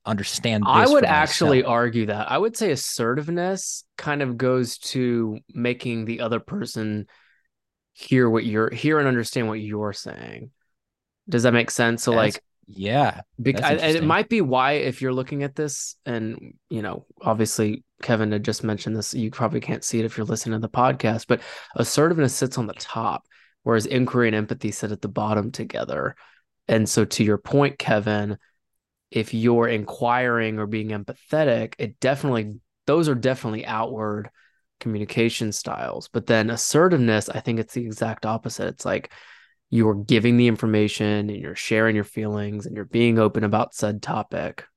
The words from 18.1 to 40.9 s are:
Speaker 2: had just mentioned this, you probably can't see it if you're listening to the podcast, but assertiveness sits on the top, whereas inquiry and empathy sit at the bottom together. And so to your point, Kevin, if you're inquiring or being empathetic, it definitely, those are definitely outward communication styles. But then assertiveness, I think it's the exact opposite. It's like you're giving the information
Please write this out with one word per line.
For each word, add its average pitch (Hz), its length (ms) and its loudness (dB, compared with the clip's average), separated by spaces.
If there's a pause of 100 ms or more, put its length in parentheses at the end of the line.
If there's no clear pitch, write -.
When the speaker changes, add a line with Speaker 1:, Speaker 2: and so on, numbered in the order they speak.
Speaker 2:
had 104 140 -2
just - 180 -4
mentioned 110 320 -4
this, - 180 -6
you 113 180 -2
probably 117 280 -2
can't - 240 -8
see 117 160 -2
it 110 60 0
if 110 100 -6
you're 110 100 -4
listening 110 320 -4
to 113 80 -4
the - 40 -6
podcast, 123 580 2
but 120 140 2 (340)
assertiveness 151 580 2
sits 131 240 -2
on 113 100 -2
the 101 60 -8
top, 110 520 -4 (380)
whereas 110 220 2
inquiry 123 420 2
and 107 80 2
empathy 107 360 -2
sit 107 200 -6
at 104 100 -8
the 104 60 -6
bottom 107 440 -2
together. - 640 -6 (520)
And 110 200 4
so 113 180 2
to - 180 0
your 104 140 4
point, - 420 2
Kevin, 104 580 0 (720)
if 110 220 -2
you're 117 340 4
inquiring 117 920 0
or 104 80 -4
being 107 220 -4
empathetic, 120 920 -2
it 120 200 -6
definitely, 127 600 -2 (260)
those 156 240 2
are 135 60 2
definitely 120 500 -2
outward 110 640 -4 (500)
communication 110 720 0
styles. - 560 -8
But 113 200 -6
then 110 220 4
assertiveness, 123 800 4
I - 100 -6
think 113 200 -4
it's - 140 -6
the 120 120 -4
exact 113 400 -6
opposite. 110 420 -4
It's - 180 -8
like - 260 -4 (580)
you're 107 260 4
giving 113 420 4
the 120 100 6
information 107 840 0